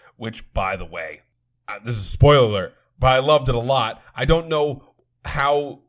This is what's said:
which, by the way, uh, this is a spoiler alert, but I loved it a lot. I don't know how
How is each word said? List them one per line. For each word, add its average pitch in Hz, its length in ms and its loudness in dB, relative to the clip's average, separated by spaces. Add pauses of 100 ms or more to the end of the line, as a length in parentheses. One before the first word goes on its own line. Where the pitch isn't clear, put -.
(180)
which, - 360 -14
by 98 220 -2
the 90 100 -12
way, 80 360 -12 (460)
uh, 104 160 -12
this 120 120 -6
is 101 100 -8
a - 40 -8
spoiler 143 360 6
alert, 101 280 -4 (260)
but 127 80 2
I 131 120 4
loved 139 300 2
it 123 60 0
a 120 40 -2
lot. 117 420 -2 (140)
I 127 100 -4
don't 165 220 2
know 151 360 -2 (400)
how 143 640 -2